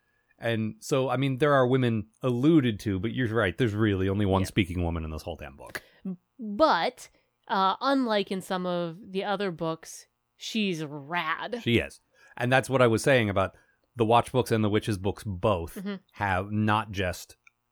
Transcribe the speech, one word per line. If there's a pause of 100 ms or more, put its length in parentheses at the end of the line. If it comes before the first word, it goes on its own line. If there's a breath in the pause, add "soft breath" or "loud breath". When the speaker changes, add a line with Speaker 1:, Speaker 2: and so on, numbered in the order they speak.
(380)
Speaker 1:
And
so,
I
mean,
there
are
women (160)
alluded
to,
but
you're
right.
There's
really
only
one
Speaker 2:
Yeah.
Speaker 1:
speaking
woman
in
this
whole
damn
book. (560 loud breath)
Speaker 2:
But, (400)
uh,
unlike
in
some
of (140)
the
other
books, (300)
she's
rad.
Speaker 1:
She
is. (360 soft breath)
And
that's
what
I
was
saying
about (420 soft breath)
the
Watch
books
and
the
Witches
books
both
Speaker 2:
Mm-hmm. (160)
Speaker 1:
have
not
just (360)